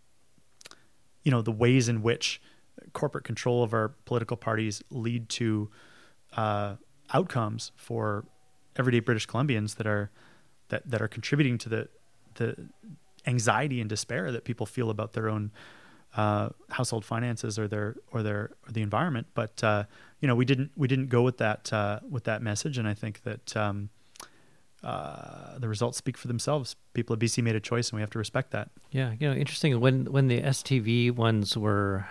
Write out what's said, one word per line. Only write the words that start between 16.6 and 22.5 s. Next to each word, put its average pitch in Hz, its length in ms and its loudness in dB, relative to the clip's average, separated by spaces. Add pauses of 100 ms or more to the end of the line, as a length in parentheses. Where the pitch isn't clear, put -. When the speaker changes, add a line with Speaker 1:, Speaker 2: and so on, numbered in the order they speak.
Speaker 1:
household 117 340 -2
finances 113 540 -4
or 107 100 -2
their, 104 280 -4 (140)
or 113 120 -2
their, 104 280 -2 (160)
or 120 60 -10
the 110 100 -2
environment. 113 520 0
But, - 280 -4
uh, 104 220 4 (360)
you 143 80 2
know, 123 60 6
we 123 100 4
didn't, 135 320 2
we 139 120 2
didn't 131 200 0
go 120 140 4
with 127 160 2
that, 107 340 -2
uh, 104 360 0
with 135 160 -6
that 110 180 -2
message. 120 360 -2